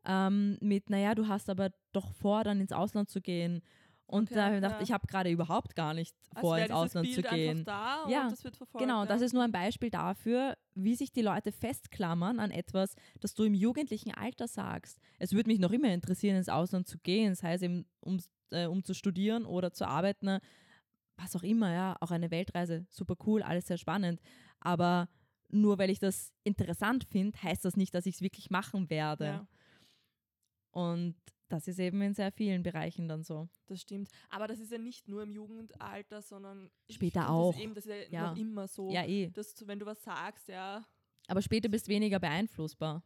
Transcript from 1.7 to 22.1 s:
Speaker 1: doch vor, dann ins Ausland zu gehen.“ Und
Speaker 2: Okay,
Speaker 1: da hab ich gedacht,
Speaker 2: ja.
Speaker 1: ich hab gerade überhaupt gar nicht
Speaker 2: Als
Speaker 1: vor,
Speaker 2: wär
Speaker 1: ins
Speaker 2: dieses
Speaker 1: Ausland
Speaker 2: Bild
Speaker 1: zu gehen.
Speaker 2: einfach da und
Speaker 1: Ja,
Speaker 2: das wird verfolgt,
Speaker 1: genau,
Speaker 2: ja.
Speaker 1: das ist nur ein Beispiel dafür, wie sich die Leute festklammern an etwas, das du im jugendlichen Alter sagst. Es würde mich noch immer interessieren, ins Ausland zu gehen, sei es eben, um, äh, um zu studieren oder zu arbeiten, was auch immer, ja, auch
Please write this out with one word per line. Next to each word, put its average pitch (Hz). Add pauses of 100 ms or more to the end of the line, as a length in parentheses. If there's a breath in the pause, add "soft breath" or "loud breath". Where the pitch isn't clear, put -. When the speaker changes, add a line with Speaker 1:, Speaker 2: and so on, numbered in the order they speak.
Speaker 1:
doch 190
vor, 208
dann 202
ins 196
Ausland 208
zu 190
gehen.“ 170 (460 soft breath)
Und 214
Speaker 2:
Okay, 240
Speaker 1:
da 208
hab 208
ich 202
gedacht, 202
Speaker 2:
ja. 214
Speaker 1:
ich 190
hab 202
gerade 185
überhaupt 170
gar 160
nicht 165 (200)
Speaker 2:
Als 170
Speaker 1:
vor, 165
Speaker 2:
wär 165
Speaker 1:
ins 165
Speaker 2:
dieses -
Speaker 1:
Ausland 170
Speaker 2:
Bild 254
Speaker 1:
zu 185
gehen. 160
Speaker 2:
einfach 160
da 233
und 277
Speaker 1:
Ja, 262
Speaker 2:
das 226
wird 247
verfolgt, 254
Speaker 1:
genau, 220
Speaker 2:
ja. 208
Speaker 1:
das 233
ist 247
nur 247
ein 233
Beispiel 214
dafür, 220 (180)
wie 196
sich 262
die 233
Leute 202
festklammern 196
an 208
etwas, 190 (260 loud breath)
das -
du 214
im 208
jugendlichen 226
Alter -
sagst. - (180 soft breath)
Es 180
würde 220
mich 226
noch 180
immer 247
interessieren, 180
ins 185
Ausland 180
zu -
gehen, 196
sei 170
es 185
eben, 175 (140)
um, 185 (320)
äh, 170
um 185
zu 190
studieren 202
oder 180
zu -
arbeiten, 196 (800 soft breath)
was 185
auch 175
immer, 208
ja, 185
auch 170